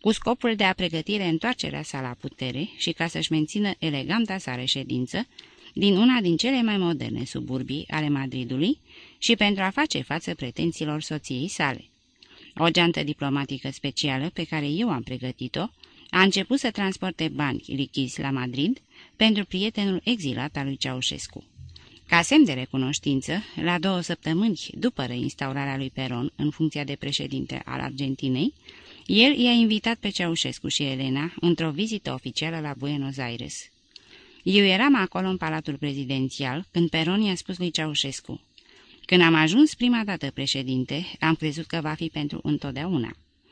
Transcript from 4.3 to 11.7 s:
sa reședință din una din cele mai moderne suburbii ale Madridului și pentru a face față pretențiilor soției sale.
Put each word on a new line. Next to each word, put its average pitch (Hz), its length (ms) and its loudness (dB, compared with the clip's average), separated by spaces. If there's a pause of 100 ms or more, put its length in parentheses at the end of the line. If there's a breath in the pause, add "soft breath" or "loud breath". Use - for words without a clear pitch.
sa 127 180 -8
reședință 127 720 -4 (460 loud breath)
din 202 220 4
una 240 260 6
din 170 160 4
cele 254 240 2
mai 214 160 2
moderne 127 480 0
suburbii 127 640 -6
ale 156 200 0
Madridului 135 720 0 (380 loud breath)
și - 180 -4
pentru 202 280 0
a 190 60 0
face 190 320 -2
față - 340 -6
pretențiilor 151 640 -4
soției 143 460 -6
sale. 135 360 -4 (720 loud breath)